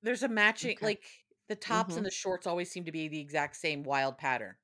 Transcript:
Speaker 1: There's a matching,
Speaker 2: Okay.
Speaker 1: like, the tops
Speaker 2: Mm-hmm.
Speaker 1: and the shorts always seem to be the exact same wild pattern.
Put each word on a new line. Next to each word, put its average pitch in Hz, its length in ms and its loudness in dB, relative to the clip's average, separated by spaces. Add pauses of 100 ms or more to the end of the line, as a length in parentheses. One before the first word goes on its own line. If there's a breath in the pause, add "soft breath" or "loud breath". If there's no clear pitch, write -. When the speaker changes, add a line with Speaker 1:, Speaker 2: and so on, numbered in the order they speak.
Speaker 1:
There's 240 200 0
a 269 60 2
matching, 220 480 4
Speaker 2:
Okay. - 80 -4
Speaker 1:
like, 208 180 0 (460)
the 214 80 -2
tops 220 320 2
Speaker 2:
Mm-hmm. - 80 0
Speaker 1:
and 214 80 0
the 190 60 -2
shorts 185 360 -2
always 175 240 -2
seem 180 140 -8
to 160 80 -8
be 156 160 -4
the 151 100 -6
exact 147 380 -2
same 147 260 -2
wild 135 340 0
pattern. 120 460 -2